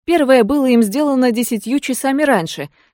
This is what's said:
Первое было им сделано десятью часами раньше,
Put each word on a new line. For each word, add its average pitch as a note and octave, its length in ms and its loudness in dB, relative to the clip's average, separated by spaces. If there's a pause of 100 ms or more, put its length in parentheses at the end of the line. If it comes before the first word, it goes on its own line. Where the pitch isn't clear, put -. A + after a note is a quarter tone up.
Первое C4+ 400 4
было C4+ 220 0
им A#3 160 4
сделано B3+ 500 0
десятью A3+ 480 -4
часами C4+ 420 -4
раньше, F3+ 480 -2 (240)